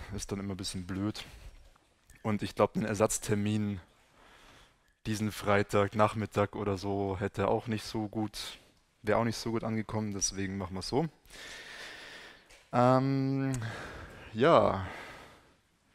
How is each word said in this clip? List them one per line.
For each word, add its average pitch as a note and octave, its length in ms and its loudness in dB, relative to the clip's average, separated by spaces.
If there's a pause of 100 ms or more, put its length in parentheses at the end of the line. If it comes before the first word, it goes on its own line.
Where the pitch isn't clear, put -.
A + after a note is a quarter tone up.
(140)
ist - 180 -8
dann G2 60 -4
immer G2+ 140 -6
ein F2+ 60 -8
bisschen F#2+ 280 -8
blöd. G2 380 -4 (1000)
Und G#2+ 200 -2
ich G2+ 120 -6
glaub, G#2+ 220 4
einen - 80 0
Ersatztermin G#2 960 0 (1300)
diesen G#2+ 260 -2
Freitagnachmittag G#2 1200 2
oder G2+ 240 -2
so G2 420 -2
hätte G2+ 300 0
auch A2+ 200 0
nicht G#2+ 180 -4
so A2 220 -4
gut, - 500 -6 (420)
wär G#2 160 2
auch A#2 80 4
nicht A2+ 140 -2
so A#2 120 -6
gut A2+ 140 -2
angekommen, A2 480 -2
deswegen G2 460 -4
machen F#2 160 -6
wir's F#2 140 -8
so. D#3 200 0 (1600)
Ähm, C3+ 840 4 (800)
ja, G#2+ 520 6 (1080)